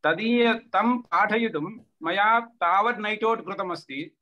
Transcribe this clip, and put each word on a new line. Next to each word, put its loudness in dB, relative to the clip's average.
तदीय, 2
तं 0
पाठयितुं -2
मया 2
तावत् 0
नैट् -4
औट् 2
कृतमस्ति। -8